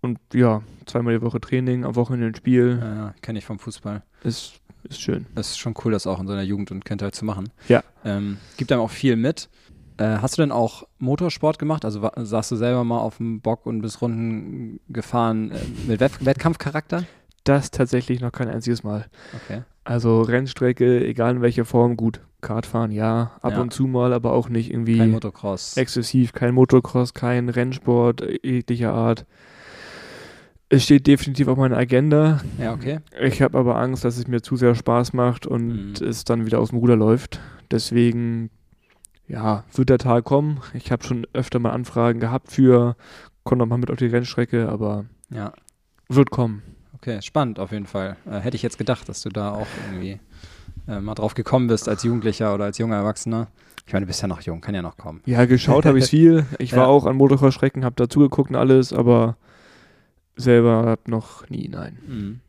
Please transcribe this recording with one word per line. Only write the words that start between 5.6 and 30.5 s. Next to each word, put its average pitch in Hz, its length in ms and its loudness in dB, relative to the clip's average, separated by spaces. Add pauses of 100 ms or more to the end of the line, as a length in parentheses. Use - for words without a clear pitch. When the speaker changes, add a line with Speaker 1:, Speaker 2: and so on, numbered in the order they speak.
Speaker 2:
cool, 113 80 0
das 101 140 -2
auch 90 140 -4
in 95 80 -8
seiner 98 160 -6
Jugend 98 260 -6
und 95 160 -12
Kindheit 101 300 -8
zu - 100 -10
machen. 98 240 -8 (180)
Speaker 1:
Ja. 120 160 4 (220)
Speaker 2:
Ähm, 101 320 -4 (200)
gibt 131 140 -4
einem 123 100 2
auch - 100 -4
viel 127 240 2
mit. 123 340 -2 (480)
Äh, 110 200 0
hast 117 200 -4
du 170 40 2
denn 147 100 2
auch 113 320 -2 (160)
Motorsport 151 600 -2
gemacht? 151 260 -4
Also 104 160 -6
wa-, 110 160 -2
saßt 110 340 -4
du 123 60 -4
selber 120 260 0
mal 117 160 -2
auf 110 180 -6
dem 113 240 -6
Bock 113 240 -4
und 113 160 -6
bist 110 200 -8
Runden 113 760 -6 (100)
gefahren, 113 640 -2
äh, - 60 -10 (300)
mit 110 120 -2
Wett-, 131 260 0
Wettkampfcharakter? 151 800 -2 (400)
Speaker 1:
Das 139 280 2
tatsächlich 123 500 -2
noch 120 100 -6
kein 120 180 -6
einziges 117 340 -4
Mal. 104 240 -6 (360)
Speaker 2:
Okay. 110 200 -10 (200)
Speaker 1:
Also 113 380 2
Rennstrecke, 123 840 2
egal 120 320 0
in 123 40 -4
welcher 120 240 2
Form, 120 320 2
gut, 113 240 -2 (200)
Kartfahren, 113 500 -4
ja, 113 400 -2 (100)
ab 120 120 -2
Speaker 2:
Ja. 110 80 0
Speaker 1:
und 120 120 -4
zu 135 140 0
mal, 123 260 0
aber 120 200 0
auch 123 160 2
nicht 117 220 -2
irgendwie 117 280 0
Speaker 2:
Kein 113 120 6
Motocross. 107 680 -6
Speaker 1:
exzessiv, 127 560 0
kein 120 200 0
Motocross, 127 640 2
kein 123 340 -2
Rennsport 120 720 0 (200)
jeglicher 120 500 -2
Art. 113 320 0 (1400)